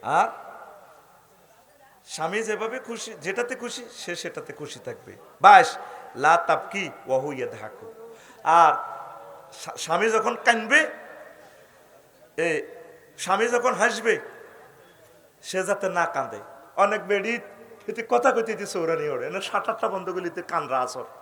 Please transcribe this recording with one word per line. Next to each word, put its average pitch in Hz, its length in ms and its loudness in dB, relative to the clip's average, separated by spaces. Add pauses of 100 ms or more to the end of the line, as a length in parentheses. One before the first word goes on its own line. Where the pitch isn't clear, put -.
আর 160 260 4 (1800)
স্বামী 180 380 -4
যেভাবে 220 360 -4
খুশি, 233 340 -10
যেটাতে 214 420 -4
খুশি, 240 360 -10
সে - 240 -10
সেটাতে 156 380 -10
খুশি 143 320 -12
থাকবে। 113 280 -14 (280)
বাইশ, 190 360 10 (380)
লা 156 320 4
তাবকি 170 420 -2 (180)
ওয়া 131 120 2
হু 143 140 -6
ইয়াদহাকু। 113 600 -10 (500)
আর - 540 6 (560)
স্বা-, - 240 -14
স্বামী 180 320 0
যখন 220 260 0 (100)
কাঁদবে, 240 420 4 (1500)
এ, 160 240 0 (560)
স্বামী 196 300 2
যখন 240 260 2
হাসবে, 220 460 2 (1200)
সে 185 220 -4
যাতে 196 260 0
না 175 160 2
কাঁদে। 127 320 -4 (380)
অনেক 202 320 2
বেডি 202 320 0 (480)
এতে 226 220 -6
কথা 247 220 6
কইতে 226 220 0
দিতে 196 180 -8
চৌরানি 160 380 0
ওড়ে, 131 200 -4
না 185 120 -6
সাত 196 280 -2
আটটা 220 180 -2
বন্ধ 190 220 -4
করলিতে 175 320 -4
কানরা 143 380 -2
আসর। 127 240 -4 (180)